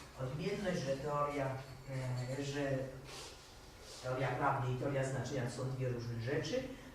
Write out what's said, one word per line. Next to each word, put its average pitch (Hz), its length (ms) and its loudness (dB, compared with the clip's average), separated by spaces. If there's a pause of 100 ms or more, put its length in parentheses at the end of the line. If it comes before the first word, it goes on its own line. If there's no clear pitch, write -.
(200)
odmienność, 175 600 0
że 135 160 2
teoria, 143 500 2 (920)
e, 143 60 0
że 139 340 2 (1200)
teoria 131 260 2
prawdy 127 440 4
i 123 40 2
teoria 139 280 2
znaczenia 123 420 0
to - 40 -2
są 127 200 -2
dwie 127 180 0
różne 117 320 -2
rzeczy, 156 420 2 (320)